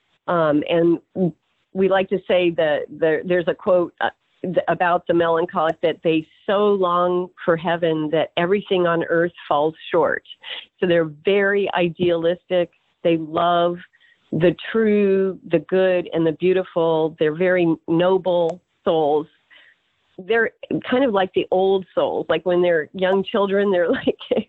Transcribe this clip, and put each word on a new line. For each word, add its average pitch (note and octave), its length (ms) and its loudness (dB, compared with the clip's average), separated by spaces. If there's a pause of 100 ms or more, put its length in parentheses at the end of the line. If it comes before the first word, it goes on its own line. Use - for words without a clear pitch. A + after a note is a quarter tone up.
(280)
Um, D#3 420 2
and E3+ 300 2 (760)
we F#3+ 160 0
like F#3+ 200 0
to F#3+ 180 -2
say F3+ 240 2
that D#3 380 -2
there, D#3 360 0
there's F3 220 0
a E3 80 0
quote, F3+ 460 0
uh, A#2 80 0 (340)
th-, F3 140 -4 (100)
about F3 400 0
the F3 60 2
melancholic E3 680 0
that D#3 220 0
they D#3+ 240 0 (180)
so G#3 280 2
long F3+ 560 0 (140)
for E3 140 2
heaven E3 540 -2
that D#3 260 0
everything F3+ 500 0
on E3+ 180 0
earth E3+ 280 0 (140)
falls D#3 280 0 (160)
short. D#3+ 320 0 (560)
So F#3+ 80 -2
they're E3 240 2 (140)
very G3+ 480 2
idealistic. F3 1000 -2 (320)
They E3+ 140 2
love E3+ 600 0 (540)
the D#3 240 2 (160)
true, G3+ 680 2 (120)
the E3 80 2
good, F#3 540 0
and E3 120 0
the D#3+ 80 0
beautiful. E3 840 0
They're D3+ 160 0
very F3 400 2 (120)
noble F3 760 0 (220)
souls. D#3 440 0 (880)
They're G#3+ 340 -2 (380)
kind B3+ 140 2
of A#3+ 100 2
like F#3+ 200 0
the - 180 0
old F#3+ 340 0 (100)
souls. C3 340 -2
Like, D#3+ 160 -2
when F3+ 160 2
they're E3+ 320 0
young F#3+ 300 0
children, G3+ 480 0
they're F3 200 0
<laughs> - 0 -
like - 260 -2 (320)